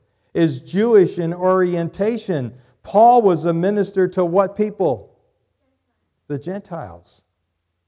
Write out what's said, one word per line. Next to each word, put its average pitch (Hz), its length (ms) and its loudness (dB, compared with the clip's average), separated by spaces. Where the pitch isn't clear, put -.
is 151 260 0
Jewish 208 580 2
in 170 160 -4
orientation. 180 1200 -2
Paul 233 380 6
was 170 240 2
a 170 60 2
minister 190 560 0
to 185 160 -2
what 185 300 0
people? 190 540 -2
The 147 100 -6
Gentiles. 147 840 -14